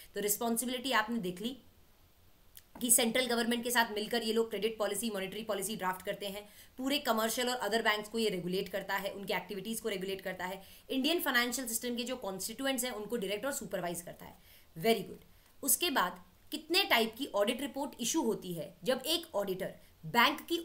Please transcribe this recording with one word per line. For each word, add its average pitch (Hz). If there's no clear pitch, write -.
तो 202
responsibility 240
आपने 226
देख 180
ली 247
कि 240
central 247
government 233
के 240
साथ 233
मिलकर 220
ये 220
लोग 226
credit 214
policy, 208
monetary 196
policy 202
draft 185
करते 196
हैं, 208
पूरे 269
commercial 233
और 247
अदर 220
banks 208
को 226
ये 220
regulate 185
करता 196
है, 190
उनकी 196
activities 190
को 226
regulate 190
करता 180
है, 190
Indian 285
financial 247
system 240
के 240
जो 254
constituents 247
हैं 254
उनको 208
direct 196
और 277
supervise 175
करता -
है। -
Very 202
good। -
उसके 339
बाद 196
कितने 339
type 233
की 285
audit 208
report 277
issue 320
होती 185
है? 160
जब 240
एक 330
auditor 190
बैंक 240
की 339